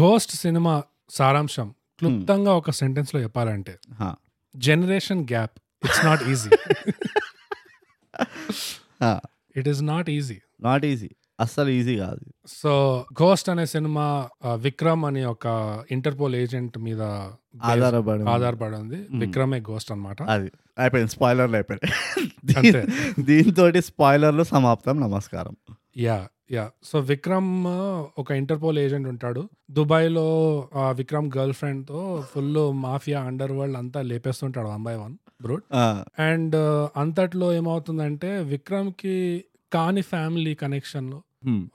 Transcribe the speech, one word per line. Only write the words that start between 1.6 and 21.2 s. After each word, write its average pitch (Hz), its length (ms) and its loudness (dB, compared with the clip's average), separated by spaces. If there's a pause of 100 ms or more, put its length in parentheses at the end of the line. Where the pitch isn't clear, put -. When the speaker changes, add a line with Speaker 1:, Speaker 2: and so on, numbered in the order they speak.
Speaker 2:
Hmm. - 340 -18
Speaker 1:
క్లుప్తంగా 170 560 2
ఒక 165 160 0
సెంటెన్స్ 139 440 -2
లో 139 80 0
చెప్పాలంటే, 104 560 -4 (220)
Speaker 2:
హా. 92 140 -4 (420)
Speaker 1:
జనరేషన్ 180 640 2
గ్యాప్, 117 300 -2 (340)
it's - 260 2
not 135 240 2
easy. 113 240 4
Speaker 2:
<laughs> - 240 -2 (2250)
హా. 110 180 2 (380)
Speaker 1:
It 131 80 -2
is 143 140 0
not 151 240 -2
easy. 139 640 -6
Speaker 2:
Not 135 180 4
easy, 131 240 -2 (320)
అస్సలు 139 280 0
ఈజీ 123 280 0
కాదు. 95 240 -6 (260)
Speaker 1:
So, - 240 -4 (520)
గోస్ట్ 185 280 4
అనే 170 160 0
సినిమా, 147 640 -2 (160)
ఆ, 120 100 -2
విక్రమ్ 156 500 0
అనే 139 200 -2
ఒక 120 220 -4 (440)
ఇంటర్పోల్ 135 460 -2
ఏజెంట్ 123 420 -4
మీద 113 220 -6
based, 104 640 -10
Speaker 2:
ఆధారపడి 117 560 4
ఉంది. 107 120 0
Speaker 1:
ఆధారపడి 117 460 0
ఉంది. 110 200 -10
Speaker 2:
మ్మ్. 139 240 -6
Speaker 1:
విక్రమే 131 400 0
గోస్ట్ 110 320 -8
అన్నమాట. 101 300 -10
Speaker 2:
అది 101 280 0 (280)
అయిపోయింది, 120 340 2
స్పాయిలర్లు 123 440 4